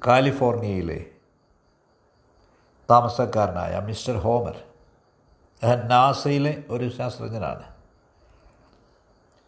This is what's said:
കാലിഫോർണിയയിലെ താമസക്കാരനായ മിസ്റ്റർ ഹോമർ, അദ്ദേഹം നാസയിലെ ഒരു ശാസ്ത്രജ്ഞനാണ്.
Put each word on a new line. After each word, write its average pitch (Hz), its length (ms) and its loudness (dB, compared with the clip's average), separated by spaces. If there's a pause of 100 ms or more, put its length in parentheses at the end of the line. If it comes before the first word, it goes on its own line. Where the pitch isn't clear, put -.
കാലിഫോർണിയയിലെ 110 1000 0 (1900)
താമസക്കാരനായ 101 880 2
മിസ്റ്റർ 107 340 -6
ഹോമർ, 117 420 -2 (1080)
അദ്ദേഹം 117 240 2
നാസയിലെ 139 840 2
ഒരു 123 200 -4
ശാസ്ത്രജ്ഞനാണ്. 110 840 -8 (1700)